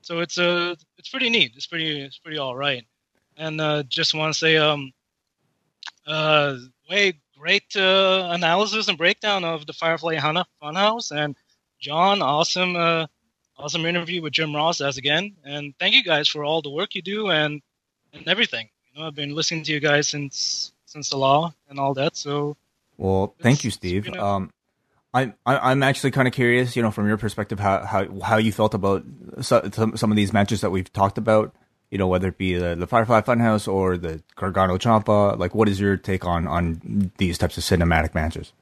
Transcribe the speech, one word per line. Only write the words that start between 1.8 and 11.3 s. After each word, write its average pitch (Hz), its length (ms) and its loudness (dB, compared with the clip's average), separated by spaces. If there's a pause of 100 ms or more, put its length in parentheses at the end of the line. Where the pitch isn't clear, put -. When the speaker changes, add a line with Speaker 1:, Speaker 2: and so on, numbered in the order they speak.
Speaker 1:
it's 139 160 -14
pretty 156 200 -12
all 131 180 -6
right. 131 300 -4 (500)
And, 156 240 -6
uh, 151 240 0
just 151 300 -2
wanna 156 200 -2
say, 160 240 4
um, 147 360 0 (1120)
uh, 151 520 2 (320)
way 185 300 0 (180)
great, 175 380 -2
uh, 190 560 4
analysis 196 560 0
and 185 100 -2
breakdown 190 460 0
of 160 220 -4
the 151 80 -14
Firefly 165 420 -2
Hana 156 300 0 (160)
Funhouse, 202 500 -2
and 147 240 -2 (440)